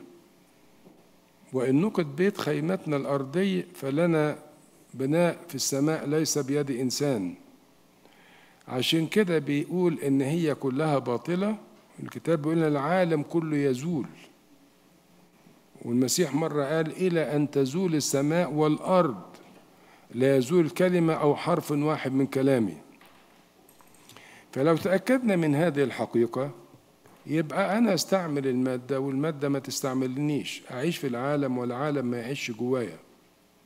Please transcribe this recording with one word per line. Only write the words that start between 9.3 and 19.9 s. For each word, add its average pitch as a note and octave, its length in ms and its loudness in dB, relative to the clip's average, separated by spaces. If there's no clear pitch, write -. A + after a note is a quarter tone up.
بيقول D#3 600 0
إن C#3 220 2
هي D3 340 0
كلها C#3 420 0
باطلة. F3 600 -2
الكتاب D3 380 -2
بيقول D#3 160 0
إن D#3+ 100 2
العالم D#3 560 2
كله D#3+ 340 -2
يزول. C#3 480 0
والمسيح B2+ 520 0
مرة D3 300 0
قال: D#3+ 280 0
"إلى E3 440 0
أن D3 160 0
تزول D#3 440 0
السماء D3 560 0
والأرض D3+ 720 2